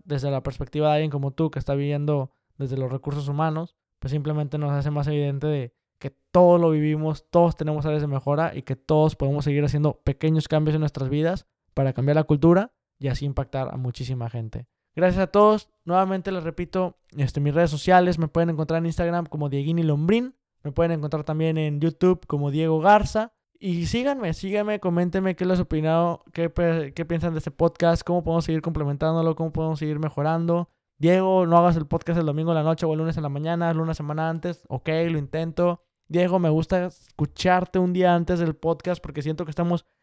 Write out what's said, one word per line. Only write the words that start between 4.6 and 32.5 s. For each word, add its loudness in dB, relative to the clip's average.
hace -2
más -2
evidente -2
de -4
que -10
todos 6
lo 4
vivimos, -2
todos 4
tenemos -4
áreas 0
de -2
mejora -2
y -8
que -6
todos 4
podemos -2
seguir 2
haciendo 0
pequeños 0
cambios 2
en 0
nuestras -2
vidas -2
para 0
cambiar 0
la 2
cultura 4
y -4
así -4
impactar -6
a -10
muchísima -6
gente. -10
Gracias 2
a 0
todos. 4
Nuevamente 0
les -6
repito, -4
este, -2
mis 0
redes 4
sociales, 4
me -2
pueden 0
encontrar -2
en -2
Instagram -2
como -6
Dieguini -2
Lombrín, 0
me -8
pueden 0
encontrar -6
también -2
en -2
YouTube 0
como -2
Diego 0
Garza. 2
Y -4
síganme, -2
síganme, -4
coméntenme 0
qué -4
les 2
ha 0
opinado, 0
qué -4
pe-, -2
qué -8
piensan -2
de -4
este -8
podcast, 2
cómo -2
podemos 0
seguir -2
complementándolo, -2
cómo -4
podemos -2
seguir -4
mejorando. -2
"Diego, 4
no 4
hagas 6
el -2
podcast -2
el 0
domingo -2